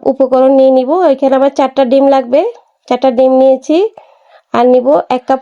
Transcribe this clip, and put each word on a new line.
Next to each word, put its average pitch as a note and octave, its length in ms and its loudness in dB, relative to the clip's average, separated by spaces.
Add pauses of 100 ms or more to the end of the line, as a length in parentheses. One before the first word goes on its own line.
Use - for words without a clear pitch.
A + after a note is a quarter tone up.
(100)
উপকরণ C4 480 0
নিয়ে C4 200 4
নিব। B3+ 120 -2 (220)
এখানে C4+ 280 -2
আমার C#4 180 0
চারটা C4+ 240 -2 (100)
ডিম C4+ 120 2 (100)
লাগবে, C4 260 -2 (480)
চারটা B3+ 300 -2
ডিম C4 220 2
নিয়েছি। C4 360 0 (800)
আর A#3+ 80 0 (100)
নিব B3 120 0 (300)
এক B3+ 120 -8
কাপ C4+ 140 -2